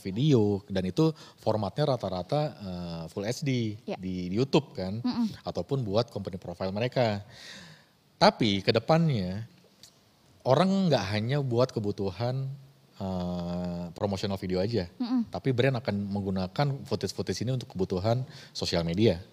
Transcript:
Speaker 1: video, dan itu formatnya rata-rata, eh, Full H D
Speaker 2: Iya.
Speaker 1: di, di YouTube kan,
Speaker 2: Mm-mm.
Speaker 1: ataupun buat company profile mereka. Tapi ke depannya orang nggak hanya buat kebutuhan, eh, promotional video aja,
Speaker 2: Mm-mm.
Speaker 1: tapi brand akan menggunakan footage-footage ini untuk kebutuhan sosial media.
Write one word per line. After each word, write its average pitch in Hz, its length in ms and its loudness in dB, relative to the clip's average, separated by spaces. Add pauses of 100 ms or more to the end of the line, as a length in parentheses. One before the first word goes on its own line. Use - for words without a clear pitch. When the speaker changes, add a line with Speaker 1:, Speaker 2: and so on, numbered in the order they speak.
Speaker 1:
video, 104 640 4
dan 185 160 -2
itu 160 320 2 (240)
formatnya 110 560 0
rata-rata, 95 460 -2 (180)
eh, 87 480 -8
Full - 160 -6
H 113 160 -4
D 120 480 -2
Speaker 2:
Iya. 202 80 -6
Speaker 1:
di, 92 320 -6
di 92 80 -4
YouTube 135 400 2
kan, 95 240 -4
Speaker 2:
Mm-mm. 226 320 -2 (160)
Speaker 1:
ataupun 139 320 -2
buat 110 320 0
company 98 240 -8
profile 95 400 -6
mereka. 113 480 0 (960)
Tapi 160 400 6
ke - 160 2
depannya 117 720 2 (960)
orang 185 480 4
nggak 110 140 4 (100)
hanya 120 240 0
buat 127 320 2
kebutuhan, 117 800 -2 (480)
eh, 90 840 -4 (120)
promotional 98 400 -2
video 92 240 -2
aja, 101 400 0
Speaker 2:
Mm-mm. 240 320 -2
Speaker 1:
tapi 123 240 -2
brand 123 240 2
akan 104 240 -2
menggunakan 98 640 0 (160)
footage-footage 101 640 -4
ini 131 80 -2
untuk 120 160 -8
kebutuhan 98 560 0 (240)
sosial 87 320 -2
media. 90 500 2